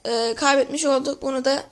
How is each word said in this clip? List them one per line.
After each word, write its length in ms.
e, 300
kaybetmiş 500
olduk. 360
Bunu 240
da 260